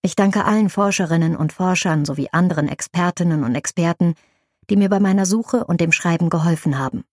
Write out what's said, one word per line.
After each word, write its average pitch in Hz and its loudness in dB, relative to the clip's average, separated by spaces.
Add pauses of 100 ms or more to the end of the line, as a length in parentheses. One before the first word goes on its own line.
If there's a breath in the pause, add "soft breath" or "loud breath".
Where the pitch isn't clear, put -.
Ich - -2
danke 196 2
allen 214 2
Forscherinnen 165 0
und 151 -2
Forschern 175 0
sowie 143 -4
anderen 160 0
Expertinnen 175 -2
und 120 0
Experten, 170 0 (560 soft breath)
die 202 2
mir 196 2
bei 196 0
meiner 196 2
Suche 226 -2
und 170 0
dem 165 0
Schreiben 170 0
geholfen 160 0
haben. 131 -6